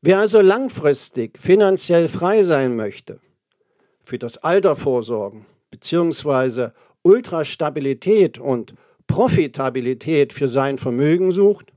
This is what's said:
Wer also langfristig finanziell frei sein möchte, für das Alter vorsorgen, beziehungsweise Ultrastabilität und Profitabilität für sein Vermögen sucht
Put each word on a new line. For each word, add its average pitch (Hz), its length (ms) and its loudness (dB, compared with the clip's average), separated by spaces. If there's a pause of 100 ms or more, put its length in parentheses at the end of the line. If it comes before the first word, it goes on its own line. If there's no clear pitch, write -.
Wer 185 180 2
also 214 220 4
langfristig 190 960 0
finanziell 185 720 2
frei 190 340 0
sein 135 320 0
möchte, - 460 -10 (800)
für - 160 -10
das 117 180 -12
Alter 180 380 0
vorsorgen, 110 680 -4 (260)
beziehungsweise 131 1000 -2 (300)
Ultrastabilität 160 1300 0
und 127 380 -6 (320)
Profitabilität 135 1300 -2
für 139 160 -4
sein 135 280 -2
Vermögen 151 540 0
sucht 196 460 0